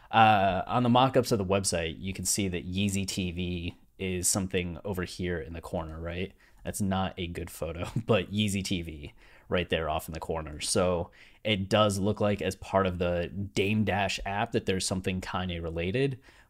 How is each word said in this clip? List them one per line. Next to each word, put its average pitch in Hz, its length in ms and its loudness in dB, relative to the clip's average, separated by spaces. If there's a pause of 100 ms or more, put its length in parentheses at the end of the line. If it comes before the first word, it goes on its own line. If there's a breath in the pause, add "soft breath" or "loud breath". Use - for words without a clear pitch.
(100)
Uh, 101 560 6
on 120 160 0
the 120 80 4
mock-ups 127 420 6
of 113 60 2
the 101 60 2
website, 90 540 0
you 95 140 -6
can 92 140 -6
see 98 220 0
that 90 220 -4
Yeezy 98 380 0
T 90 220 -2
V 87 480 -4 (200)
is 92 300 -2
something 90 560 -2
over 92 200 -4
here 87 340 -4
in 82 160 -10
the 85 80 -10
corner, 80 360 -6
right? 85 340 -6 (300 soft breath)
That's 92 200 -6
not 95 340 0
a 87 120 -4
good 82 200 -8
photo, 82 480 -8
<laughs> 113 100 -4
but 104 240 2
Yeezy 101 320 0
T 92 200 -2
V 76 320 -12 (340 loud breath)
right 92 220 0
there 82 180 0
off 78 180 -2
in 82 60 -10
the 76 80 -8
corner. 78 400 -6
So 90 500 0 (340 loud breath)
it 98 260 0
does 104 280 4
look 101 220 0
like 104 220 2
as 92 140 -2
part 98 300 2
of 90 120 -2
the 87 320 0 (240)
Dame 107 300 2
Dash 98 420 0
app 101 260 -4
that 110 140 0
there's 95 200 0
something 92 360 -2
Kanye 90 400 -4
related, 92 560 -2 (320 loud breath)